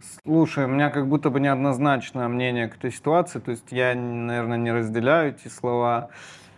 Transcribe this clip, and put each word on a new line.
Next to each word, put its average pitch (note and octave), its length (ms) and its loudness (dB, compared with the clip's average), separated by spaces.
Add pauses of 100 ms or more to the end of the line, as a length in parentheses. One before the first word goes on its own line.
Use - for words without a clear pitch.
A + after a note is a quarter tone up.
(240)
Слушай, D#3 400 4
у B2+ 40 0
меня C#3+ 220 2
как C#3+ 180 -2
будто D3 220 2
бы B2+ 80 0
неоднозначное C3+ 880 0
мнение B2 420 0
к A2 80 -12
этой B2+ 140 -6
ситуации, E3 480 0
то B2 140 -6
есть - 180 -10
я, B2+ 240 2
наверное, A#2+ 640 -4
не A#2 140 0
разделяю A#2+ 580 2
эти - 160 -16
слова, A#2+ 600 -2 (500)